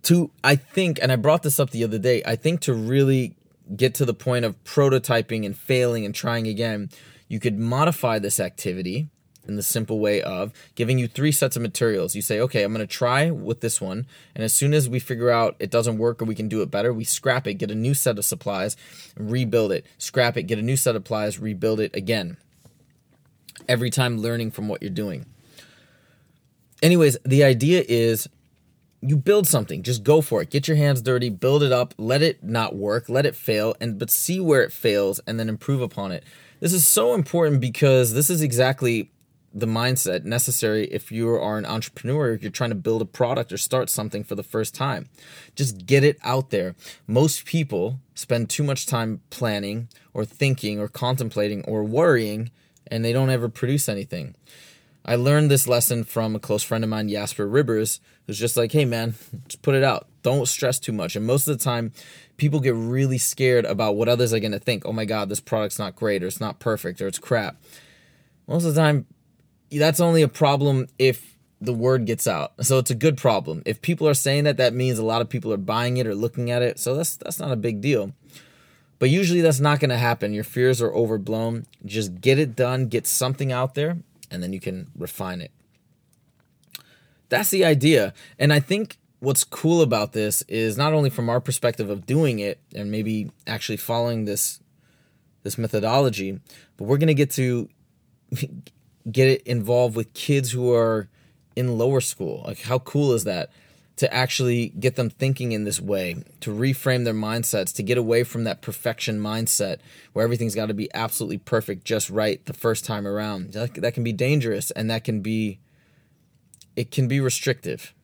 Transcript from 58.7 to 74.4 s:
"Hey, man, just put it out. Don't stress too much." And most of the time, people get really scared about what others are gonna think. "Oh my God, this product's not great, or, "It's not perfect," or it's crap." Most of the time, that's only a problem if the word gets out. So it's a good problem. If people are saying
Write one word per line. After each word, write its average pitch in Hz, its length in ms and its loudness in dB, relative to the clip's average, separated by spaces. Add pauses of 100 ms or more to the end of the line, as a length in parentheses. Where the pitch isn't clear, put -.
"Hey, 151 140 4
man, 117 280 -2 (340)
just - 140 -16
put 139 140 2
it 135 80 4
out. 123 240 0 (160)
Don't 123 240 2
stress 127 320 -2
too - 120 -6
much." 92 240 -4
And 107 100 -4
most 131 220 2
of 147 100 -2
the - 60 -6
time, 120 300 -2 (440)
people 147 220 2
get 131 140 2
really 127 460 0
scared 123 460 2
about 104 300 0
what 110 140 2
others 120 240 2
are 113 60 2
gonna 104 200 -4
think. 113 260 -2
"Oh 104 80 -4
my 110 120 -2
God, 104 240 -2
this 104 100 -4
product's 107 400 -4
not 98 160 -6
great, 101 280 0
or, 90 40 -4
"It's - 140 -8
not 107 180 -6
perfect," 101 420 -4
or 98 60 -4
it's 95 120 -6
crap." 110 420 -4 (840)
Most 170 180 0
of 160 80 0
the 156 80 4
time, 151 240 2 (640)
that's 147 280 2
only 170 220 6
a 147 60 6
problem 139 600 2 (100)
if 131 380 2 (260)
the 110 120 -2
word 120 320 2
gets 110 220 -2
out. 82 340 -2
So 131 180 4
it's 127 120 0
a 127 40 0
good 139 220 2
problem. 95 480 0
If - 160 -2
people 160 260 0
are 147 60 6
saying 139 300 2